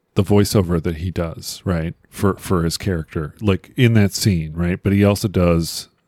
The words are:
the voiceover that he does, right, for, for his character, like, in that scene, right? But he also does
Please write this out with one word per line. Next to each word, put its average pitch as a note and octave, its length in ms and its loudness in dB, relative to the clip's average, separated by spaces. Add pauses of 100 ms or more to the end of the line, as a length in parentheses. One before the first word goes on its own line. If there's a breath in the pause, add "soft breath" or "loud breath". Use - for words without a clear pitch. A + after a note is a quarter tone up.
(140)
the G2+ 100 2
voiceover G2 580 2
that E2+ 160 -4
he F2+ 120 -6
does, - 560 -8
right, E2 280 -2 (140)
for, - 280 0
for F2 280 -2
his E2 140 -2
character, D#2+ 640 -6
like, G2 340 -2
in A#2+ 180 4
that G2+ 200 4
scene, D#2+ 400 -2
right? F2 280 -4
But G2 120 2
he G2+ 100 4
also G2+ 240 2
does E2+ 600 0 (200)